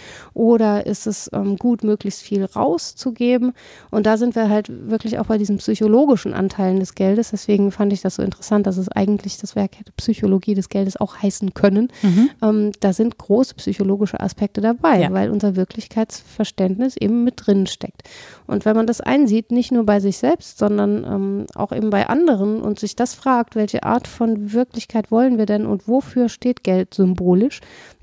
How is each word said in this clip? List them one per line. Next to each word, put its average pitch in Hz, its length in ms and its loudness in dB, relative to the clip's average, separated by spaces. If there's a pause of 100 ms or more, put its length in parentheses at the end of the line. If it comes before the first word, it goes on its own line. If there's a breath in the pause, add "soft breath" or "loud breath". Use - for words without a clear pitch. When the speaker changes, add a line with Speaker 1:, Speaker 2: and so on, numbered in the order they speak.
(320 loud breath)
Speaker 1:
Oder 220 540 2
ist - 220 -4
es, - 240 -8
ähm, 202 240 -2
gut, 240 260 -2
möglichst 208 400 -2
viel 196 220 -2
rauszugeben? 247 1080 -2 (380 loud breath)
Und 214 160 0
da 220 100 4
sind 240 200 0
wir 220 120 2
halt 208 220 0 (180)
wirklich 220 300 -4
auch 208 80 -4
bei 220 120 0
diesen 202 180 0
psychologischen 214 760 2
Anteilen 190 460 0
des 190 160 -4
Geldes. 202 380 0
Deswegen 202 400 0
fand 202 220 0
ich 190 80 -6
das 185 140 -4
so 202 60 -2
interessant, 202 460 0
dass 185 80 -2
es 185 140 -4
eigentlich, 196 480 -2
das - 180 -10
Werk 202 240 -2
hätte - 160 -20
Psychologie 202 580 0
des 190 140 -2
Geldes 196 320 -2
auch - 200 -6
heißen 196 340 -2
können. 208 340 2 (140 loud breath)
Speaker 2:
Mhm. 214 280 4 (120)
Speaker 1:
Ähm, 214 360 0
da 196 140 2
sind 220 260 0
große 233 360 0
psychologische 196 680 -2
Aspekte 202 400 -4
dabei, 233 400 2
Speaker 2:
Ja. 185 120 2
Speaker 1:
weil 196 180 0
unser 202 260 0
Wirklichkeitsverständnis 214 1400 -4
eben 233 280 0
mit - 220 -2
drin 196 200 4
steckt. - 360 -10 (440 loud breath)
Und 202 180 -2
wenn 214 120 2
man 226 100 2
das 233 140 -2
einsieht, 226 500 2
nicht 240 220 0
nur 233 140 2
bei 208 140 4
sich 196 180 -2
selbst, - 400 -2
sondern, 208 460 0
ähm, 196 500 -4
auch - 180 -4
eben 214 180 -2
bei 202 180 2
anderen 220 520 2
und 208 180 -4
sich - 180 -8
das 247 180 -2
fragt, 247 420 -2
welche 214 260 -2
Art 240 260 -2
von 208 440 -2
Wirklichkeit 233 580 -4
wollen 240 280 2
wir 214 80 0
denn 214 200 0
und 208 220 -4
wofür 247 400 0
steht - 360 -4
Geld 185 300 0
symbolisch, 185 680 2 (420 loud breath)